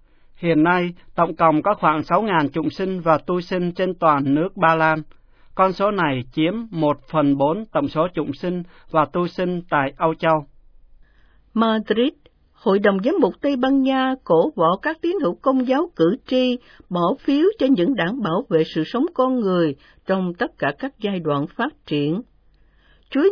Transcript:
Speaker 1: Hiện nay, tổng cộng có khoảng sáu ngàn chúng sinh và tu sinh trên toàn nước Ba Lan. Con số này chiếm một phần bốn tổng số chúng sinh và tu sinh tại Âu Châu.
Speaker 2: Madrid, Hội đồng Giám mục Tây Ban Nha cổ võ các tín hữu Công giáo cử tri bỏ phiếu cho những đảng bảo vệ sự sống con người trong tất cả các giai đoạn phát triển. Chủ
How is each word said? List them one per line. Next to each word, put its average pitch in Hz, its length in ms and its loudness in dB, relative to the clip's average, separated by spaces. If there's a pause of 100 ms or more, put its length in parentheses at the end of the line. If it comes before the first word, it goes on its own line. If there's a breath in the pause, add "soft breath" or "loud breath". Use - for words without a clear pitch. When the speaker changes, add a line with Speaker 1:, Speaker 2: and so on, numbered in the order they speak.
(360)
Speaker 1:
Hiện 165 260 2
nay, 175 320 2 (220 soft breath)
tổng 165 200 0
cộng 160 260 4
có 202 120 2
khoảng 160 280 0
sáu 175 200 0
ngàn 170 300 0
chúng 156 180 -2
sinh 190 300 -6
và 160 180 2
tu 180 220 -4
sinh 180 320 -4
trên 185 220 -4
toàn 143 400 2
nước 165 220 0
Ba 170 180 2
Lan. 160 240 2 (560)
Con 190 180 2
số 202 180 0
này 151 320 -2 (100)
chiếm 160 220 0 (160)
một 151 260 0 (140)
phần 143 260 2
bốn 156 360 0
tổng 143 160 -2
số 160 260 -2
chúng 151 180 -4
sinh 180 300 -6 (280 soft breath)
và 156 220 2
tu 175 140 -2
sinh 180 440 -4
tại 139 260 0
Âu 165 180 0
Châu. 160 300 0 (1080)
Speaker 2:
Madrid, 220 580 0 (400)
Hội - 260 0
đồng 202 260 2
Giám 311 160 0
mục 190 200 2
Tây 285 160 0
Ban 262 260 2
Nha 262 320 0 (100)
cổ 175 320 2
võ 170 260 2
các 311 200 -4
tín 349 200 -2
hữu 175 200 -2
Công 262 260 0
giáo 294 280 0
cử 170 200 2 (100)
tri 254 320 0 (320 soft breath)
bỏ 175 300 0
phiếu 294 260 2 (120)
cho - 80 0
những 254 280 2
đảng 208 280 -2
bảo 175 260 -2
vệ 160 160 2
sự 165 200 -4
sống 262 300 -2
con 254 260 0
người 175 340 0 (320 soft breath)
trong 185 280 -2
tất 254 240 -6
cả 147 200 -2
các 269 200 -8
giai 202 220 -4
đoạn 147 260 -2
phát - 260 -6 (140)
triển. 151 360 -2 (880)
Chủ 269 100 0 (120)